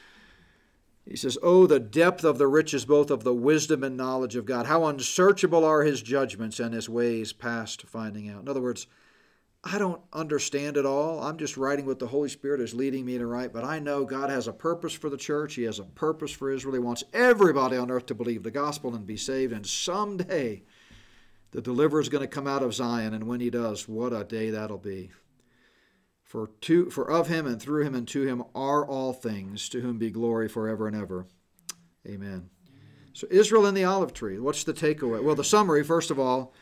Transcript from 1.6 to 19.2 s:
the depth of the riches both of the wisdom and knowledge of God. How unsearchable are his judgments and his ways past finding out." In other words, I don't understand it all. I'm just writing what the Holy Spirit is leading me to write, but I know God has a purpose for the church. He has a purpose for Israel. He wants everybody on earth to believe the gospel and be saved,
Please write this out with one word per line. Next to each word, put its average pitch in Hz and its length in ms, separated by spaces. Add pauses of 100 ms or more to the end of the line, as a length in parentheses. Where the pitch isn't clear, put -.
the 147 140
depth 160 440
of 147 140
the 139 100
riches 143 380
both 147 240
of 120 140
the 123 100
wisdom 147 500
and 131 140
knowledge 131 380
of 113 100
God. 123 220
How 160 180
unsearchable 165 800
are 156 160
his 139 220
judgments 113 560
and 117 120
his 113 160
ways 117 460
past 117 500
finding 107 460
out." 101 120
In 127 60
other 135 140
words, 123 240 (800)
I 180 160
don't 180 220 (120)
understand 147 640
it 139 80
all. 147 380
I'm 151 140
just 147 200
writing 139 300
what 131 100
the 127 100
Holy 139 220
Spirit 139 320
is 110 140
leading 131 300
me 123 120
to 120 80
write, 120 260
but 117 120
I 156 160
know 143 260
God 135 240
has 123 180
a 113 60
purpose 165 400
for - 160
the 139 80
church. 151 380
He 123 80
has 107 160
a 98 40
purpose 156 480
for 135 200
Israel. 131 240
He 123 40
wants 120 320
everybody 180 640
on 123 140
earth 127 180
to - 60
believe 113 300
the 113 80
gospel 143 420
and 107 140
be 107 100
saved, 131 340